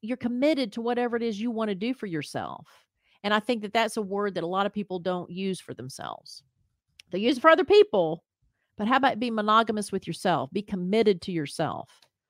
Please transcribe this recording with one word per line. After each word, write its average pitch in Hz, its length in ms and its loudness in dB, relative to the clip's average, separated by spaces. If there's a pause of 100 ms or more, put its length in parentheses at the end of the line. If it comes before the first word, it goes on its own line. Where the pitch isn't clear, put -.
you're 233 160 -6
committed 247 560 0
to 233 80 -6
whatever 240 360 -2
it 226 40 -2
is 226 180 -2
you 233 120 -4
wanna 214 240 -2
do 220 180 -4
for 226 140 -8
yourself. 147 580 -8 (580)
And 208 80 -2
I 214 80 4
think 220 220 -2
that 202 120 -10
that's 226 240 0
a 226 40 -2
word 202 320 -2
that 175 100 -4
a 165 40 -4
lot 190 180 0
of 202 80 -4
people 196 240 -6
don't 180 320 -4
use 190 300 -6
for - 160 -14
themselves. - 680 -14 (720)
They 180 80 -6
use 240 180 2
it 233 40 -8
for 320 100 10
other 330 120 6
people, 208 600 4 (540)
but 208 100 -2
how 254 80 4
about 254 240 2
be 240 100 -2
monogamous 214 600 2
with 196 160 -6
yourself? 156 440 0
Be 208 120 -4
committed 202 600 2
to - 80 -8
yourself. 156 680 -6 (280)